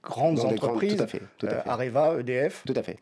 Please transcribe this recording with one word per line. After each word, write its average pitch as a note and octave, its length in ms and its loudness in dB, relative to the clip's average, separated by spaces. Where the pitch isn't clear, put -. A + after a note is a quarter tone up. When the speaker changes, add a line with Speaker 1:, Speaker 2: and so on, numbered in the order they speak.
Speaker 1:
grandes D#3 340 0
Speaker 2:
Dans - 120 2
des A2 80 2
grandes, A#2+ 140 0
Speaker 1:
entreprises, G3+ 260 2
Speaker 2:
tout E3 60 2
à A2 40 -2
fait, - 160 -8
tout - 80 -4
à G#2 40 0
Speaker 1:
euh, - 120 -2
Speaker 2:
fait. - 60 -8
Speaker 1:
Areva, B2+ 460 2
E B2 80 -2
D B2+ 280 2
F. - 160 -14
Speaker 2:
Tout C3+ 100 0
à A2+ 60 0
fait. - 200 -8